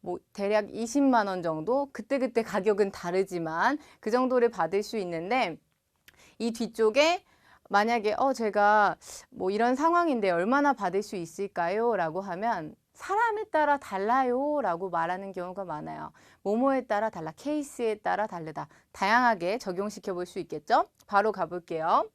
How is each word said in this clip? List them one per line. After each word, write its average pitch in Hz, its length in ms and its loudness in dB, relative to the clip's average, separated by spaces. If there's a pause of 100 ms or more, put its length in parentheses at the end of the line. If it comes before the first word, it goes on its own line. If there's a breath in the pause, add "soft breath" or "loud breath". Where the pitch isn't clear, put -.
뭐 180 160 -6 (160)
대략 208 400 0
이십만 233 520 2
원 185 160 -4
정도? 170 500 -2
그때그때 247 500 -2
가격은 196 500 0
다르지만 180 840 -2 (220 loud breath)
그 214 100 -6
정도를 247 400 2
받을 190 320 0
수 220 160 -6
있는데 180 580 -2 (800 soft breath)
이 226 140 -2
뒤쪽에 233 720 2 (460 soft breath)
만약에 214 480 2
"어, 269 160 2
제가 208 640 4 (340 loud breath)
뭐 185 200 -4
이런 233 260 2
상황인데 311 540 2
얼마나 254 440 2
받을 190 280 -2
수 202 140 -8
있을까요?" 190 800 -2
라고 165 240 -2
하면 190 540 -6 (200)
"사람에 427 500 -2
따라 302 340 2
달라요." 254 840 0
라고 185 300 -2
말하는 180 420 -4
경우가 185 320 -8
많아요. 156 480 -10 (300 soft breath)
뭐뭐에 254 440 2
따라 214 240 0
달라, 160 260 -8
케이스에 277 640 -4
따라 185 260 0
다르다. 156 400 -8 (260 soft breath)
다양하게 214 680 2
적용시켜 196 560 -6
볼 180 120 -6
수 185 140 -10
있겠죠? 175 480 0 (180)
바로 208 240 2
가볼게요. 175 840 0